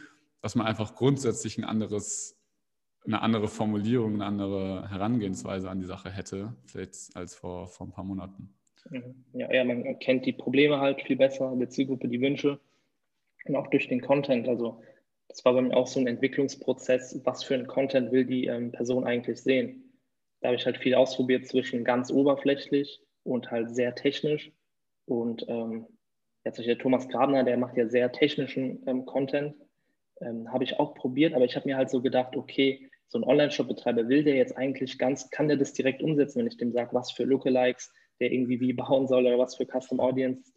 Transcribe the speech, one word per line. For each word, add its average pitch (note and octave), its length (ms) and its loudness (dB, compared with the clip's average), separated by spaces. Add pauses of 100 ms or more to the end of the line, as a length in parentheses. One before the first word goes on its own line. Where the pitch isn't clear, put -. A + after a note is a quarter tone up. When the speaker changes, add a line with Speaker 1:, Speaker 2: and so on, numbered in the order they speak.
(420)
Speaker 1:
dass A2 140 -6
man A2 120 2
einfach G#2 280 -2
grundsätzlich B2+ 640 0
ein A2 60 -6
anderes, A2 760 -4 (680)
eine G#2+ 160 0
andere A2 260 2
Formulierung, A2 680 0
eine G2 100 -4
andere G2 640 -4
Herangehensweise F#2+ 800 -2
an F#2+ 100 -6
die F#2 60 -6
Sache F#2 240 -10
hätte, G2 560 -8
vielleicht - 500 -14
als F2+ 200 -12
vor, F2+ 320 -10
vor F#2 200 -16
ein F#2+ 60 -16
paar F#2 100 -12
Monaten. F#2+ 500 -10 (360)
Speaker 2:
Mhm. B2+ 440 -14
Ja, B2 180 -6
ja, B2+ 140 4
man B2 340 -4
kennt C3 260 0
die C3 60 2
Probleme C#3 480 2
halt C#3 220 0
viel C3 160 0
besser, C3+ 400 2
der A#2+ 120 -2
Zielgruppe, C3 380 -2
die A#2+ 140 -2
Wünsche C#3 380 0 (880)
und C#3+ 100 -2
auch C#3 120 -2
durch - 220 0
den B2+ 120 -2
Content. C3+ 460 0
Also A#2 340 -4 (460)
das - 160 -20
war B2+ 100 6
bei B2+ 80 4
mir B2+ 140 0
auch B2+ 120 4
so - 120 -2
ein B2+ 80 2
Entwicklungsprozess, B2+ 1160 -2
was - 180 -2
für C3+ 120 0
einen B2 120 -4
Content C3 460 0
will C3 100 6
die, B2+ 220 0
ähm, A#2+ 260 -4
Person B2 320 -2
eigentlich A#2+ 380 -2
sehen. - 580 -2 (400)
Da B2 100 -2
habe B2 60 4
ich A#2+ 100 -4
halt B2 120 0
viel B2+ 180 2
ausprobiert B2+ 520 4
zwischen B2+ 360 0
ganz B2 280 0
oberflächlich C#3 880 2 (220)
und B2 280 -4
halt A#2 240 -4
sehr B2 200 0
technisch. - 580 -2 (520)
Und, A#2 440 -4
ähm, A2+ 380 -6 (580)
jetzt A2+ 140 -6
der A#2 180 0
Thomas B2+ 320 0
Grabner, C3 340 2
der A#2+ 140 2
macht A#2+ 180 -2
ja A2 140 2
sehr B2 240 2
technischen, C3+ 720 0
ähm, C3 180 -2
Content, C#3+ 500 -2 (680)
ähm, A#2 320 -8
habe C3 100 0
ich - 160 -2
auch D3 160 -2
probiert, C#3+ 380 2
aber B2+ 100 6
ich B2 140 2
habe - 100 -4
mir C3+ 80 -2
halt C3 140 0
so B2+ 120 0
gedacht, B2+ 360 0
okay, C3+ 520 0 (200)
so A#2+ 100 -4
ein - 40 -2
Online-Shop-Betreiber, B2+ 840 2
will C#3+ 160 4
der D3 120 4
jetzt B2+ 200 2
eigentlich C3 420 -4
ganz, C3 320 -2
kann D3+ 200 0
der C#3+ 80 4
das C#3 160 0
direkt B2+ 280 0
umsetzen, C#3+ 380 2
wenn A#2 80 0
ich - 100 -6
dem A#2+ 140 -2
sag, A#2+ 220 -2
was - 180 -2
für B2 140 -2
Lookalikes B2+ 680 2 (280)
der B2 120 0
irgendwie B2+ 280 0
wie B2+ 140 2
bauen C3 340 2
soll B2+ 200 4
oder B2 100 4
was B2+ 180 0
für B2+ 120 -4
Custom B2+ 320 -4
Audience B2+ 580 0